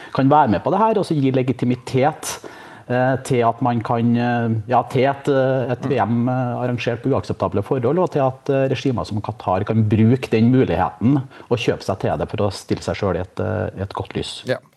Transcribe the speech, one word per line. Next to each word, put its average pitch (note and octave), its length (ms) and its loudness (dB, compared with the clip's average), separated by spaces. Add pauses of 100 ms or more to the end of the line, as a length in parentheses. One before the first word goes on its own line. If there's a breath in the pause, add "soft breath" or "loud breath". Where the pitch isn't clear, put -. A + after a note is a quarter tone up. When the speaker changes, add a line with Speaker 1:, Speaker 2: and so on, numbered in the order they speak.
(160 loud breath)
Speaker 1:
kan C3+ 140 4
være C#3+ 260 6
med - 80 -2
på C3+ 80 -2
det F#3+ 140 2
her, G#3 160 2
og - 20 -2
så D#3 140 -2
gi C3+ 180 2
legitimitet, B2+ 1000 -2 (480 loud breath)
eh, B2+ 300 0 (100)
til B2 160 2
at A#2 240 2
man A#2+ 160 0
kan, A#2 340 0
eh, A#2+ 340 0 (200)
ja, B2 160 2
til C3+ 240 0
et, C3+ 180 -6
eh, C3 460 2
et - 80 -4
Speaker 2:
Mm. C3+ 80 -2
Speaker 1:
V C3+ 80 0
M, A#2 320 0
eh, B2 320 -2
arrangert A#2+ 400 -2
på C3+ 80 -2
uakseptable G2+ 560 -2
forhold, C#3 320 0
og F3+ 140 0
til D3 100 0
at, C3 280 -2
eh, C3+ 200 2
regimer B2 360 -2
som G#2 160 -4
Qatar G2+ 440 -2
kan A2 240 2
bruke A2+ 400 4
den A#2 220 4
muligheten A2 640 2
og - 400 -4
kjøpe - 240 -2
seg F#2+ 180 -4
til E2+ 180 -2
det D#2+ 120 -4
for - 160 -6
å G2 80 0
stille - 320 -6
seg F2 100 -2
selv F#2+ 220 -2
i F2+ 40 -4
et, - 180 -10
eh, G2 300 -4 (100)
i - 20 -6
et G2+ 120 -6
godt - 200 -8
lys. - 320 -8
Speaker 2:
Ja, C3+ 120 -4 (200)